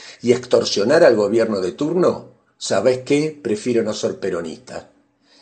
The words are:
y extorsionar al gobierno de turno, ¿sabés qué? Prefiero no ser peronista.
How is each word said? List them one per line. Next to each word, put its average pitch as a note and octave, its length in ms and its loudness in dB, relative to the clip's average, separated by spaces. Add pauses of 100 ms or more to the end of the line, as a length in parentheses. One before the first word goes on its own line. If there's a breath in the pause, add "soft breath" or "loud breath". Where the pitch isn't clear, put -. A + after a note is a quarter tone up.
(220 loud breath)
y A#2+ 120 4
extorsionar B2 720 2
al B2+ 100 6
gobierno G#2+ 460 0
de F2+ 100 -4
turno, D#3 600 -2 (260)
¿sabés A#2+ 480 0
qué? D3+ 360 -2
Prefiero A2+ 400 -2
no G#2+ 120 -4
ser G2+ 260 -6
peronista. E2+ 720 -8 (500 soft breath)